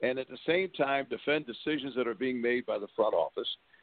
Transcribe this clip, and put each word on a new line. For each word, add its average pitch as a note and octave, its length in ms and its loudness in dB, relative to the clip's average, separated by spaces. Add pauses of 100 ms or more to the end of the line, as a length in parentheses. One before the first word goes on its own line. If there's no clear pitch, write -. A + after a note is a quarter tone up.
and B2+ 160 0
at C3 100 -6
the B2+ 160 -14
same F3+ 260 2
time C#3 380 0
defend D3 380 0
decisions C3 480 -4
that B2 120 2
are A#2 60 0
being B2+ 280 -2
made A#2+ 260 2
by G#2+ 100 0
the G2+ 180 -6
front G#2+ 200 4
office, D#2+ 320 0 (360)